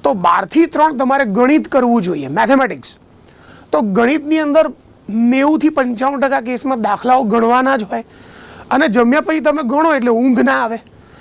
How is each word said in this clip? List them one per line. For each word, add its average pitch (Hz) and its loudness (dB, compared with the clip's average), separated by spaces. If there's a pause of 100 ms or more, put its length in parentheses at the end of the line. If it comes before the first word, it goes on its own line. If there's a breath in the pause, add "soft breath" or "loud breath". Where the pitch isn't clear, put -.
તો 285 0
બારથી 185 0
ત્રણ 311 0
તમારે 262 0
ગણિત 254 2
કરવું 240 2
જોઈએ, 156 -6
મેથેમેટિક્સ. 208 -2 (760 loud breath)
તો 302 0
ગણિતની 277 0
અંદર 302 2 (400)
નેવુંથી 262 2
પંચાણું 262 -2
ટકા 269 0
કેસમાં 247 -4
દાખલાઓ 220 0
ગણવાના 233 2
જ 220 -4
હોય 226 -8 (680 loud breath)
અને 294 2
જમ્યા 240 2
પછી 311 -2
તમે 294 0
ગણો 294 0
એટલે 247 0
ઊંઘ 240 2
ના 262 0
આવે. 226 -6 (380 loud breath)